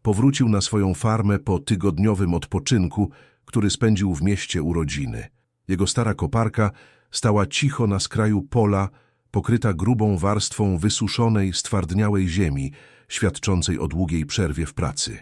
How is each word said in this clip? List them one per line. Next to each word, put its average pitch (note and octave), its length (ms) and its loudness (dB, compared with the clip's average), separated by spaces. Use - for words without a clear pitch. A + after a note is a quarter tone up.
powrócił A#2 480 2
na G2+ 120 2
swoją G2 320 0
farmę G#2 460 0
po F#2 200 -2
tygodniowym F#2+ 720 0
odpoczynku, F#2 760 0
który G#2 240 0
spędził G2+ 460 2
w C#2+ 60 -6
mieście F#2+ 420 -2
u E2+ 100 -2
rodziny. C#2 540 -4
Jego F#2+ 200 0
stara A2 260 0
koparka A2 580 0
stała G#2 340 2
cicho C#3 420 0
na G2 120 0
skraju G#2+ 420 0
pola, G2 480 2
pokryta A2+ 420 0
grubą G#2 440 2
warstwą G2 600 0
wysuszonej, G#2 760 0
stwardniałej F#2+ 760 0
ziemi, D2+ 440 0
świadczącej F2+ 720 -2
o D#2+ 80 -4
długiej D#2+ 380 -2
przerwie D#2 400 -2
w - 80 -14
pracy. - 480 -4